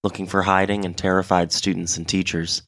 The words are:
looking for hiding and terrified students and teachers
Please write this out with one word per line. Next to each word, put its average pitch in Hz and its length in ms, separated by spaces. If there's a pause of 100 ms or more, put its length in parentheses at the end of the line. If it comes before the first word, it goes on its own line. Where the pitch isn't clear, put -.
looking 95 240
for 95 160
hiding 98 420
and 87 100
terrified 92 560
students 87 460
and 82 100
teachers 87 600